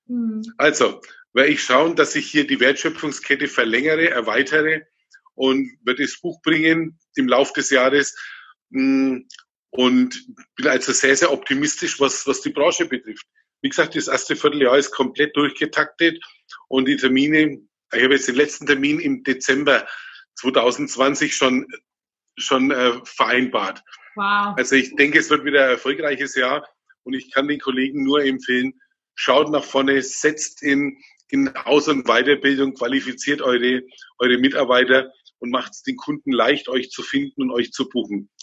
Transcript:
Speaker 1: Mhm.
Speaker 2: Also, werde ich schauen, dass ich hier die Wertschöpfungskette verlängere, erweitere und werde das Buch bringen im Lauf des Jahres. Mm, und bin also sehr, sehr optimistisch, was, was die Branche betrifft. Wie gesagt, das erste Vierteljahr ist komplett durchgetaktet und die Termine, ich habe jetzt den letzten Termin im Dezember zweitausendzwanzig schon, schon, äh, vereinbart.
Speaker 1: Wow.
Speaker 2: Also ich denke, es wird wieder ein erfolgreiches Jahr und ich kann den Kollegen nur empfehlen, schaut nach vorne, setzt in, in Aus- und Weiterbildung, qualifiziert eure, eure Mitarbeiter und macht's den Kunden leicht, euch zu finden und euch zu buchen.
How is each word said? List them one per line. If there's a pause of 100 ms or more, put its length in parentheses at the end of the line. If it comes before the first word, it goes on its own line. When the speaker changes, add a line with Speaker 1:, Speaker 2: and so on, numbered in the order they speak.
Speaker 1:
Mhm. (160)
Speaker 2:
Also, (320)
werde
ich
schauen,
dass
ich
hier
die
Wertschöpfungskette
verlängere,
erweitere (520)
und (140)
werde
das
Buch
bringen (180)
im
Lauf
des
Jahres. (540)
Mm, (480)
und (300)
bin
also
sehr,
sehr
optimistisch,
was,
was
die
Branche
betrifft. (360)
Wie
gesagt,
das
erste
Vierteljahr
ist
komplett
durchgetaktet (460)
und
die
Termine, (340)
ich
habe
jetzt
den
letzten
Termin
im
Dezember (500)
zweitausendzwanzig
schon, (720)
schon,
äh, (100)
vereinbart. (340)
Speaker 1:
Wow.
Speaker 2:
Also
ich
denke,
es
wird
wieder
ein
erfolgreiches
Jahr (360)
und
ich
kann
den
Kollegen
nur
empfehlen, (420)
schaut
nach
vorne,
setzt
in, (320)
in
Aus-
und
Weiterbildung,
qualifiziert
eure, (380)
eure
Mitarbeiter (280)
und
macht's
den
Kunden
leicht,
euch
zu
finden
und
euch
zu
buchen. (140)